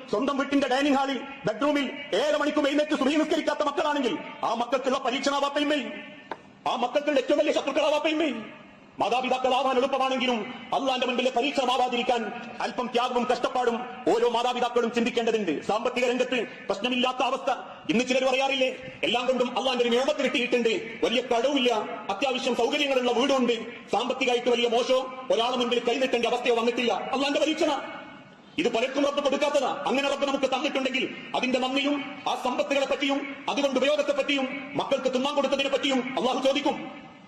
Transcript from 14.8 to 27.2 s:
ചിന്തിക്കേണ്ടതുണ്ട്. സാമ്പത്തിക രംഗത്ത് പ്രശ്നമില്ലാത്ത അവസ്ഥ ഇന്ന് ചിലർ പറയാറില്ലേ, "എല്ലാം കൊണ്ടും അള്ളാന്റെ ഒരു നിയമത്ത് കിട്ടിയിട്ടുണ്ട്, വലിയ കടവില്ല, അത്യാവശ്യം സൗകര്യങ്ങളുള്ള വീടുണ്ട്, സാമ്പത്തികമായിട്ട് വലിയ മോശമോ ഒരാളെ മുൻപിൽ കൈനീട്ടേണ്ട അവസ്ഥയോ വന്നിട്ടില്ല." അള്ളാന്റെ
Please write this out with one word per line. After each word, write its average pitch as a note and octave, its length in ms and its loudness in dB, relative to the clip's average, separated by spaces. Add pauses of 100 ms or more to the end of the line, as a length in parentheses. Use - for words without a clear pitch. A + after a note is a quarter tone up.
ചിന്തിക്കേണ്ടതുണ്ട്. A3+ 760 0
സാമ്പത്തിക A#3+ 400 0
രംഗത്ത് B3 420 0 (180)
പ്രശ്നമില്ലാത്ത B3 520 0
അവസ്ഥ C4 340 0 (380)
ഇന്ന് A#3 160 4
ചിലർ B3+ 180 2
പറയാറില്ലേ, C4 680 0 (100)
"എല്ലാം A#3+ 240 0
കൊണ്ടും B3 320 2
അള്ളാന്റെ B3 240 0
ഒരു A#3+ 60 2
നിയമത്ത് C4+ 340 2
കിട്ടിയിട്ടുണ്ട്, A#3+ 460 2 (340)
വലിയ A3+ 180 0
കടവില്ല, B3 520 2 (360)
അത്യാവശ്യം B3+ 460 0
സൗകര്യങ്ങളുള്ള C4 560 2
വീടുണ്ട്, B3 420 4 (380)
സാമ്പത്തികമായിട്ട് B3 580 0
വലിയ A#3+ 200 4
മോശമോ B3+ 600 0
ഒരാളെ A#3+ 260 2
മുൻപിൽ A#3+ 220 2
കൈനീട്ടേണ്ട B3 460 0
അവസ്ഥയോ A#3+ 300 2
വന്നിട്ടില്ല." A#3 380 2
അള്ളാന്റെ C#4 460 -2